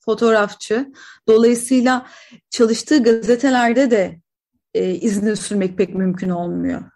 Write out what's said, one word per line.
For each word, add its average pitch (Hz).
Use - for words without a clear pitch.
fotoğrafçı. 220
Dolayısıyla 240
çalıştığı 233
gazetelerde 240
de, 180
e, 185
izini 208
sürmek 185
pek 185
mümkün 185
olmuyor. 175